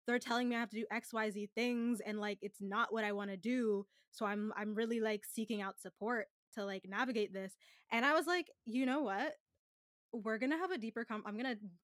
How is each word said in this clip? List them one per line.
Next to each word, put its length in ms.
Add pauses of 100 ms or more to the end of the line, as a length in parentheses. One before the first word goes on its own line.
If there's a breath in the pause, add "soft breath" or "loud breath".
they're 140
telling 280
me 80
I 40
have 100
to 80
do 120
X, 220
Y, 180
Z 240
things, 460
and, 200
like, 220
it's 180
not 320
what 120
I 80
wanna 240
do. 500 (260)
So 140
I'm, 300
I'm 180
really, 260
like, 260
seeking 360
out 180
support 480 (260)
to, 100
like, 240
navigate 440
this." 240 (360 soft breath)
And 140
I 80
was 120
like, 240 (160)
"You 200
know 160
what? 320 (800)
We're 260
gonna 200
have 140
a 60
deeper 260
com-, 220
I'm 120
gonna 180 (280)